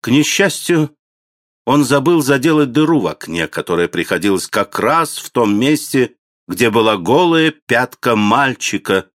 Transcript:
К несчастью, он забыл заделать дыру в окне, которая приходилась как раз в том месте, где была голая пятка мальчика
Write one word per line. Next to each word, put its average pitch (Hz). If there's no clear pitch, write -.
К -
несчастью, 156
он 143
забыл 143
заделать 139
дыру 151
в 90
окне, 82
которая 87
приходилась 90
как -
раз 147
в -
том 104
месте, 139
где 92
была 110
голая 160
пятка 120
мальчика 107